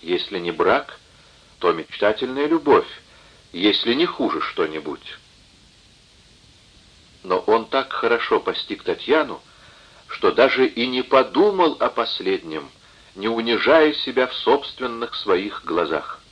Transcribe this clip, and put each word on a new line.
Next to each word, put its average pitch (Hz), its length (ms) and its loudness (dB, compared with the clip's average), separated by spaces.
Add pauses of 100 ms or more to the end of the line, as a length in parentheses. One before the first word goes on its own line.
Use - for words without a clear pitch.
Если 90 380 -4
не 85 120 -6
брак, 90 480 0 (600)
то 87 140 2
мечтательная 117 760 -2
любовь, 151 400 4 (640)
если 104 420 2
не 156 120 0
хуже 82 340 -4
что-нибудь. 78 800 -6 (2000)
Но 92 180 0
он 110 260 2
так - 260 -2
хорошо 117 480 0
постиг - 420 -6
Татьяну, 127 600 -2 (680)
что - 240 0
даже 127 340 4
и 117 200 -2
не 127 160 -2
подумал 147 800 2
о 123 100 0
последнем, 85 800 -4 (440)
не 98 140 -4
унижая 117 640 4
себя 127 340 0
в - 80 -10
собственных 120 840 -2
своих 98 480 -2
глазах. 78 560 -4 (100)